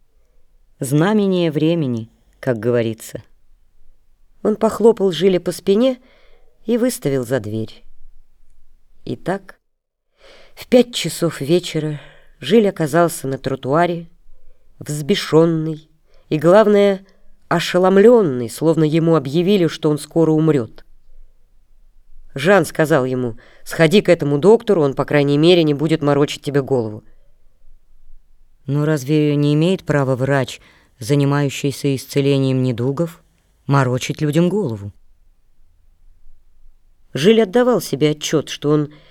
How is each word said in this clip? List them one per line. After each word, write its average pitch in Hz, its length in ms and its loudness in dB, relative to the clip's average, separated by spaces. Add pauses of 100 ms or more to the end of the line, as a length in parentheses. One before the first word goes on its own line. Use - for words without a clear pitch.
(800)
Знамение 175 720 0
времени, 147 580 -2 (300)
как 123 180 -4
говорится". 117 640 -4 (1200)
Он 208 140 -2
похлопал 208 560 2
Жиля 175 260 0
по 175 140 -4
спине 247 480 0 (680)
и 233 100 0
выставил 151 480 -2
за 127 140 -4
дверь. 107 460 -8 (1200)
Итак, 180 560 -10 (920)
в - 120 -20
пять 240 280 2
часов - 460 -6
вечера 151 600 -4 (400)
Жиль 196 280 4
оказался 165 600 -2
на 135 100 -6
тротуаре, 165 680 -2 (720)
взбешённый 156 1120 -2 (400)
и, 156 80 -2
главное, 202 640 4 (440)
ошеломлённый, 185 1000 4
словно 156 360 0
ему 160 300 2
объявили, 170 520 0
что 151 240 -2
он 151 80 -2
скоро 160 320 0
умрёт. 156 560 0 (1500)
Жан 165 300 2
сказал 151 400 0
ему: 127 320 -6 (260)
"Сходи 165 380 2
к - 80 -2
этому 143 300 2
доктору, 190 440 4
он, 139 120 0
по 143 100 -2
крайней 143 320 2
мере, 170 280 4
не 147 100 0
будет 156 280 -2
морочить 143 400 0
тебе 143 200 -2
голову". 113 420 -4 (1600)
Но 147 200 -2
разве 151 500 0
не 147 160 2
имеет 165 320 0
права 135 320 0
врач, 131 460 -2 (360)
занимающийся 143 960 -2
исцелением 135 680 0
недугов, 131 600 -4 (440)
морочить 135 560 0
людям 156 260 0
голову? 117 440 -6 (2250)
Жиль 214 300 4
отдавал 233 380 0
себе 147 300 -2
отчёт, 151 380 -4
что - 220 -6
он 151 220 0 (180)